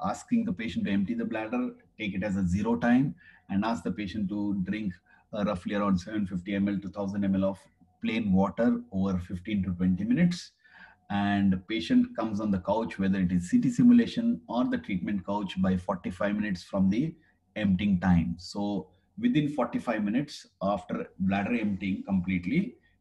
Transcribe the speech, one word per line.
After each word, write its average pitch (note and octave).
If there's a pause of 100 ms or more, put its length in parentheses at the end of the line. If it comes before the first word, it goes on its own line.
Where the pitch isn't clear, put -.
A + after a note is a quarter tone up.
asking G#3
the G2
patient A2
to G2+
empty G2
the -
bladder, A2+ (260)
take G2+
it F#2+
as G2+
a F#2+
zero G#2
time, B2 (360)
and G2
ask -
the F#2+
patient G2
to G2+ (100)
drink, G2+ (400)
uh, G#2
roughly G#2
around G2+
seven G#2+
fifty F#2+
M G2
L G2+
to F#2
thousand G2+
M F#2+
L F#2+
of F#2+ (440)
plain A2
water A#2 (120)
over F#2+
fifteen F#2
to F#2
twenty F#2
minutes. E3 (580)
And G2+
the F#2
patient A#2
comes A2
on G#2+
the F#2+
couch, G#2+
whether F#2+
it F2+
is F2+
C B2
T C3+
simulation A#2+
or A#2+
the B2+
treatment G2
couch, G2+
by F#2
forty-five G2+
minutes G#2
from F#2+
the C3+ (420)
emptying G2+
time. F2
So G2+ (300)
within C3+
forty-five A#2
minutes A#2+ (160)
after G2 (100)
bladder G2
emptying G2+
completely, F#2+ (240)